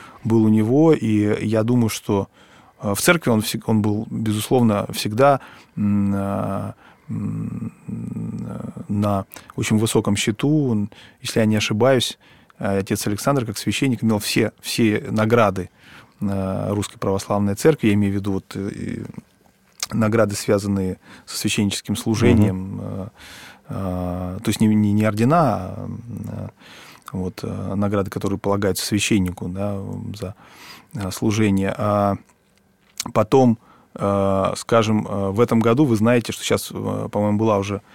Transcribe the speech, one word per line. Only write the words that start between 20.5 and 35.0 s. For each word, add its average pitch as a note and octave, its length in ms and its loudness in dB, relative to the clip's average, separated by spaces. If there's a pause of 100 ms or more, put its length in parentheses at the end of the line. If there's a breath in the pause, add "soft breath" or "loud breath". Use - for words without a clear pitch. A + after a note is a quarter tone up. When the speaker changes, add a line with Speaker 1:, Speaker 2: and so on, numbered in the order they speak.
Speaker 1:
со - 120 -12
священническим G2+ 580 -2
служением. G#2+ 600 2
Speaker 2:
Мгм. G2 260 -8
Speaker 1:
Э, G2+ 240 -10 (640 loud breath)
э, F2+ 760 -4
то - 60 -2
есть G#2 100 -4
не, A2 80 4
не, G#2+ 240 4
не G#2+ 140 2
ордена, A2+ 340 2
а, G2 500 -2 (380)
э, G2+ 200 -10 (680 loud breath)
вот, F#2 300 -6
э, G2 320 -6
награды, G2+ 360 0
которые G2 260 -4
полагаются G2+ 480 0
священнику, G2+ 600 0
да, G2 320 -6 (340)
за, G2 220 -12 (580 loud breath)
э, G2 180 -6
служение. G2+ 640 2
А G2+ 420 0 (960)
потом, A#2 440 4 (380 soft breath)
э, G2 640 0
скажем, A2 500 2